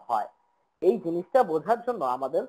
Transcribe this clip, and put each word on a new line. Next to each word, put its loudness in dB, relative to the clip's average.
হয়? -2
এই 4
জিনিসটা 0
বোঝার 0
জন্য -6
আমাদের -2